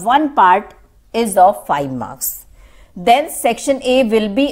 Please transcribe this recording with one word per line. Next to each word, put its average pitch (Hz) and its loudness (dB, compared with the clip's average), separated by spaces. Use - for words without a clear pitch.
वन 277 2
पार्ट 196 2
is 226 -2
of 208 4
five 143 -4
marks। 117 -12
Then 240 2
section 262 -2
A 254 -2
will 220 2
be 269 2